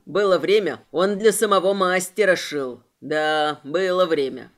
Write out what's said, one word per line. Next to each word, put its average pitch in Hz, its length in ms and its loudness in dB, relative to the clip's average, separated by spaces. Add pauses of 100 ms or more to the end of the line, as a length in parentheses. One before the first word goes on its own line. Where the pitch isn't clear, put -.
Было 190 320 2
время, 180 540 0
он 190 260 0
для 220 140 4
самого 196 420 2
мастера 185 640 0
шил. 131 460 -8 (200)
Да, 151 640 -2
было 180 420 0
время. 131 520 -4